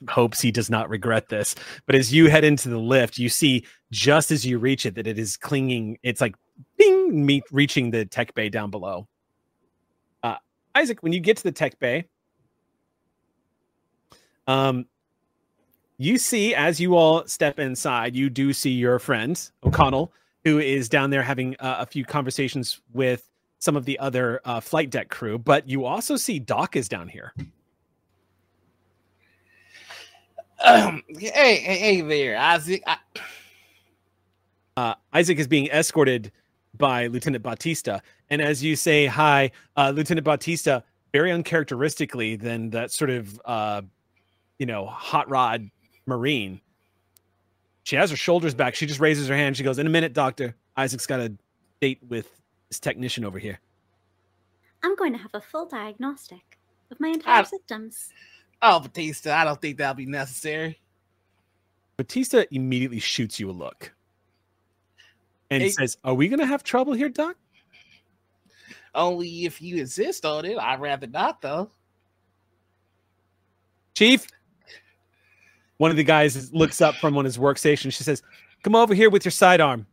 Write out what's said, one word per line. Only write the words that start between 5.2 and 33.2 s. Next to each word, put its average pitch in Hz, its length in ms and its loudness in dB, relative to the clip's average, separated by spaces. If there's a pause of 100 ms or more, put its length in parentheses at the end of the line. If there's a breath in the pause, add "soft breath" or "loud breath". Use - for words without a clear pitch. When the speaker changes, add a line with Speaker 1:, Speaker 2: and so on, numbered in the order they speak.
Speaker 1:
clinging, 123 640 -2
it's 120 180 -2
like, 117 140 0 (420)
bing, 370 480 6
me-, 139 260 4
reaching 135 400 0
the 113 140 0
tech - 300 -4
bay 107 160 -2
down 104 200 -6
below. 95 380 -10 (1120)
Uh, 117 140 -4 (380)
Isaac, 262 280 0
when 165 120 -2
you 180 60 -2
get 208 180 2
to - 40 -14
the 175 100 -2
tech - 260 -4
bay, 135 260 -2 (2500 soft breath)
um, 131 400 0 (1120)
you 190 220 2
see, 220 360 0
as 147 260 2
you 180 140 4
all 165 320 6
step 147 320 -2
inside, 123 560 -2
you 135 160 0
do 135 220 0
see 135 180 -2
your 123 280 2
friend, 131 520 -4 (140)
O'Connell, 139 480 2 (320)
who 151 160 4
is 135 280 0
down 139 220 2
there 139 120 2
having, 127 360 -4
uh, 131 220 -4
a 120 60 -8
few 135 180 -8
conversations 131 760 -6 (120)
with 123 360 -2 (320)
some 147 160 0
of 131 80 -4
the 131 140 -6
other, 127 460 -4
uh, 120 160 -6
flight 156 280 -4
deck 120 220 -6
crew, 110 260 -8
but 139 320 2
you 135 160 -4
also 214 320 -4
see 202 220 -4
Doc 127 380 -4
is 120 120 -4
down 90 200 -10
here. - 260 -18 (3250 loud breath)
Speaker 2:
Um, 208 440 8
hey, 214 480 2
hey, 170 220 -2
hey 196 220 2
there, 143 380 -2
Isaac. 165 480 2
I 160 100 0 (1800 loud breath)